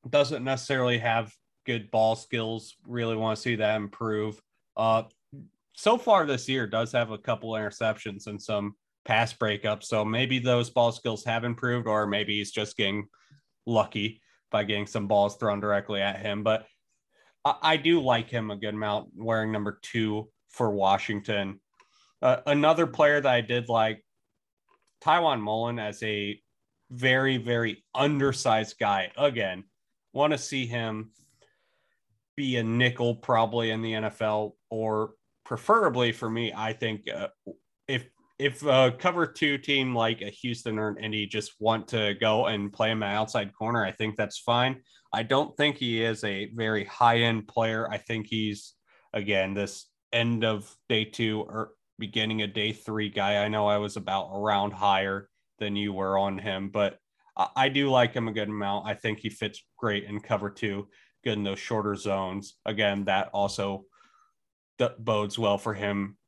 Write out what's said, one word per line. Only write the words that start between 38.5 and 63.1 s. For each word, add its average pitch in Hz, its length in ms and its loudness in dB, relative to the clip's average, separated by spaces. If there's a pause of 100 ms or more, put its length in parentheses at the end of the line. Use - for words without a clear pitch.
a 131 340 6
cover 175 300 2
two 143 300 0
team 131 360 0
like 113 280 2
a 101 80 -8
Houston 113 500 -6
or 107 100 -2
an 104 140 -8
Indy 107 240 -4
just 104 320 -6
want 110 300 2
to 104 320 0
go 110 240 4
and 101 260 -2
play 110 200 0
him 110 120 -2
an 101 60 -2
outside 104 440 -2
corner, 113 320 -2
I 95 60 -2
think 107 240 -4
that's 104 240 -4
fine. 127 420 0 (300)
I 113 120 -2
don't 135 340 0
think 147 200 2
he 117 260 -2
is 113 200 -2
a 101 300 -4
very 110 320 -2
high-end 117 640 4
player. 113 420 -2
I 104 60 -4
think 110 300 -6
he's, 107 480 -6 (380)
again, 101 400 0
this 101 340 -6 (260)
end 117 320 0
of 107 280 -2 (140)
day 110 160 2
two 107 380 -2
or - 300 -8 (280)
beginning 110 440 -4
of 101 100 -6
day 107 180 -2
three 107 380 -6
guy. 101 340 0
I 107 60 0
know 107 180 0
I 104 100 2
was 104 200 -4
about 95 360 -4
a 101 60 -6
round 101 320 0
higher 98 580 0 (300)
than 101 160 -4
you 101 160 -2
were 95 260 0
on 98 200 0
him, 98 320 -6
but 101 280 0 (380)
I, - 120 2 (100)
I 135 120 4
do 139 200 0
like 123 240 4
him 113 160 -2
a 104 40 -6
good 104 140 -4
amount. 101 400 -4
I 104 60 -4
think 107 260 -4
he 110 100 -8
fits 104 320 -8 (160)
great 101 280 -2
in 104 160 -8
cover 104 280 -2
two, 101 380 -6 (360)
good 117 100 -2
in 104 100 -4
those 98 160 -4
shorter 104 360 -4
zones. 98 600 -6 (100)
Again, 101 400 0
that 98 280 0